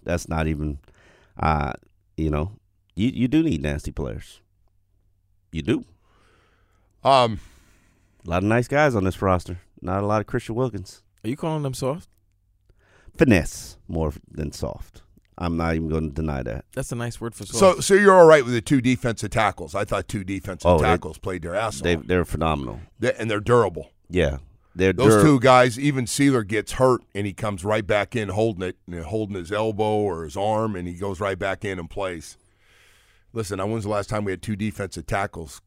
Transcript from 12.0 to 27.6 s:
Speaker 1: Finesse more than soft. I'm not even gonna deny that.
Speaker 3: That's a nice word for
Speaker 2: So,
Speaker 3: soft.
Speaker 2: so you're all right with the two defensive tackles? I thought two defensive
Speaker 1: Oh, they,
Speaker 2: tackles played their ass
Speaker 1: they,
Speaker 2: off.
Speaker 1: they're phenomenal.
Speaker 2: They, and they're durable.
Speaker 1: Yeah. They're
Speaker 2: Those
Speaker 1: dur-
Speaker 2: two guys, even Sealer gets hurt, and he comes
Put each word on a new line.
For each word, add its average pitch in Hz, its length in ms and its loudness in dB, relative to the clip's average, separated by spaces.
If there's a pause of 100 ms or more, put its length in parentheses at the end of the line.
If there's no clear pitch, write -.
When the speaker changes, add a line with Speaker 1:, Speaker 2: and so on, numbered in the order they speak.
Speaker 1:
Finesse - 640 2 (100)
more 80 260 -4 (160)
than 78 220 -8
soft. - 500 -12 (360)
I'm 85 200 -4
not 82 180 0
even 80 140 -4
gonna 78 200 -2
deny 71 340 -4
that. 60 300 -10
Speaker 3:
That's - 180 -8
a 123 40 -8
nice 120 240 -10
word 117 140 -10
for 104 120 -14
Speaker 2:
So, 113 120 -8
Speaker 3:
soft. 185 260 4
Speaker 2:
so 196 120 2
you're 196 200 8
all 175 120 12
right 156 160 10
with 120 100 -2
the 117 80 0
two 139 180 2
defensive 117 520 -2
tackles? 92 420 -2
I 101 120 -2
thought 98 220 -4
two 104 160 -6
defensive 92 460 -4
Speaker 1:
Oh, 87 80 8
they, 76 60 2
Speaker 2:
tackles 85 340 -2
played 92 240 -8
their 85 140 -8
ass 107 260 -4
Speaker 1:
they, 87 140 2
Speaker 2:
off. 80 100 -4
Speaker 1:
they're 87 200 0
phenomenal. 73 540 -4 (200)
Speaker 2:
They, 123 140 0
and 113 180 -6
they're 107 80 0
durable. 104 520 0 (180)
Speaker 1:
Yeah. 76 280 0 (380)
They're 92 180 4
Speaker 2:
Those 104 220 8
Speaker 1:
dur- 104 80 8
Speaker 2:
two 147 160 6
guys, 127 400 6
even 135 280 0
Sealer 131 360 2
gets 104 300 -4
hurt, 127 280 4 (120)
and 101 140 -4
he 98 60 -8
comes 101 320 -6